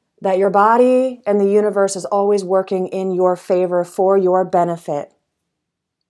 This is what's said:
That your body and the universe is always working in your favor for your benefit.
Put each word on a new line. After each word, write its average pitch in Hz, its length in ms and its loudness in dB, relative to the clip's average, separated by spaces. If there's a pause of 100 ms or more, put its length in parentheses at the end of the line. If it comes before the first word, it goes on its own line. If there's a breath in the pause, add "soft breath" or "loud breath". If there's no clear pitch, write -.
(200)
That 190 180 -2
your 196 120 2
body 247 760 2
and 208 140 0
the 196 80 2
universe 196 480 0
is 180 80 -10
always 202 400 0
working 190 440 -2
in 190 240 -6
your 180 260 0
favor 175 480 -2
for 190 320 0
your 185 260 2
benefit. 170 720 -4 (960)